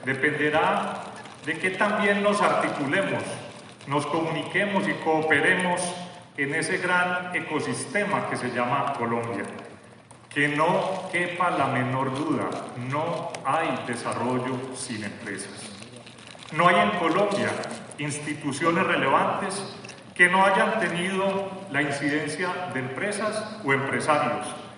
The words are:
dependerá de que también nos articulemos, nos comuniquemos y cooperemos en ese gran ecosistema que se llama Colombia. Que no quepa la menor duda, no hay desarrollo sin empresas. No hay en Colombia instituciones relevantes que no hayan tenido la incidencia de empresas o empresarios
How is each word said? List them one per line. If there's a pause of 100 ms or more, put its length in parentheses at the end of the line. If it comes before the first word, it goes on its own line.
dependerá (420)
de
que
también
nos
articulemos, (640)
nos
comuniquemos
y
cooperemos (540)
en
ese
gran
ecosistema
que
se
llama
Colombia. (840)
Que
no
quepa
la
menor
duda, (400)
no (140)
hay
desarrollo (200)
sin
empresas. (1000)
No
hay
en
Colombia (500)
instituciones
relevantes (520)
que
no
hayan
tenido (220)
la
incidencia (240)
de
empresas
o
empresarios (300)